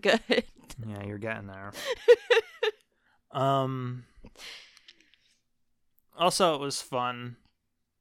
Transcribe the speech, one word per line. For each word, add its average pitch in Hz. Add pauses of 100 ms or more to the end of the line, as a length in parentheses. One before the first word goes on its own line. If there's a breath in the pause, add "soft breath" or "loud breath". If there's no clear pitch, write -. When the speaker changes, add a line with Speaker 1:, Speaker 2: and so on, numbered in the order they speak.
Speaker 1:
good. - (440)
Speaker 2:
Yeah, 101
you're 101
getting 110
there. 98
Speaker 1:
<laughs> -
Speaker 2:
Um. 131 (2250 loud breath)
Also, 170
it 139
was 139
fun. 123 (640)